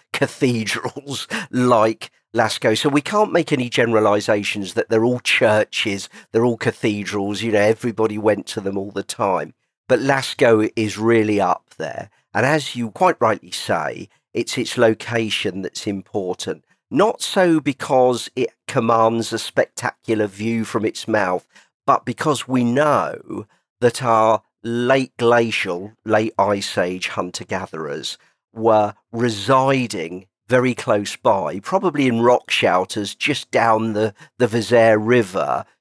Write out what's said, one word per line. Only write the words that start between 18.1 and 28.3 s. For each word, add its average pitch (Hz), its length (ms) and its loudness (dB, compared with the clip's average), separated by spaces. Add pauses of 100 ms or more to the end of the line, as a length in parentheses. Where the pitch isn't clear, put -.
it 127 160 -2 (160)
commands 113 680 2
a 113 60 -4
spectacular - 880 -2
view 107 380 -4
from 107 200 -4
its - 220 -6
mouth, 95 400 -2 (400)
but 131 180 2
because 127 440 -4
we 127 160 2
know 117 840 -2 (340)
that 123 220 2
our 110 400 4 (200)
late 123 540 -2
glacial, 110 760 0 (120)
late 110 340 0
ice 101 380 0
age 92 320 -2
hunter-gatherers 90 1120 -8 (340)